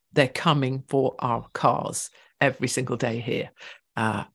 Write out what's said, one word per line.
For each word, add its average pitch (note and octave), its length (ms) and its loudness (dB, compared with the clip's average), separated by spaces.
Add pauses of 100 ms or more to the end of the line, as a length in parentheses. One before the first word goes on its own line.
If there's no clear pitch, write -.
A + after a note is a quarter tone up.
(140)
They're C#3 140 6
coming C3+ 600 2
for C3+ 320 2
our A#2+ 340 -2
cars - 560 0 (300)
every C3+ 280 0
single B2+ 280 -2
day A#2 240 -2
here. A2+ 300 -6 (460)
Uh, G#2+ 280 0 (120)